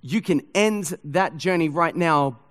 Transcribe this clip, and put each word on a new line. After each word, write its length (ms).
You 200
can 220
end 500
that 340
journey 320
right 260
now 420